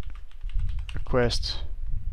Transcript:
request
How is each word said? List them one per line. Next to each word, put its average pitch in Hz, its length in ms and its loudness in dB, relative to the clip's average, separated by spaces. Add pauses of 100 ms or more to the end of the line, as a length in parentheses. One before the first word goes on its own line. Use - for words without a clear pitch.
(920)
request - 680 2 (540)